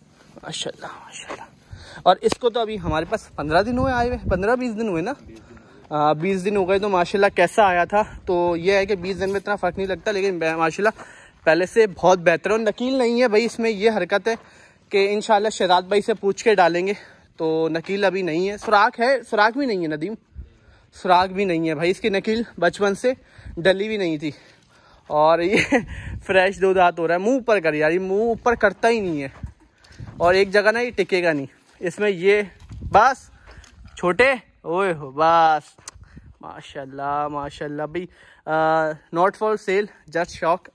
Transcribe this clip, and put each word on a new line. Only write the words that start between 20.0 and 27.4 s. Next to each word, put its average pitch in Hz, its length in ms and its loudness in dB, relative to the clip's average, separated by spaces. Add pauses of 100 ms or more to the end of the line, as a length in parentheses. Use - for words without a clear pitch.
सुराख 185 280 4
भी 190 140 -2
नहीं 165 240 0
है 160 60 -2
भाई। 170 160 0
इसकी 196 200 -2
नकील 220 340 -2 (140)
बचपन 196 360 0
से 254 220 -2 (420)
डली 190 300 2
भी 220 100 -4
नहीं 165 200 -2
थी। 147 160 -8 (760)
और 156 320 4
ये 190 140 2
<laughs> - 720 -2
फ्रेश 190 320 2
दो 190 160 2
दांत 175 240 4
हो 165 80 -2
रहा 170 120 0
है। 190 60 -4
मुंह 247 120 2
ऊपर 220 240 2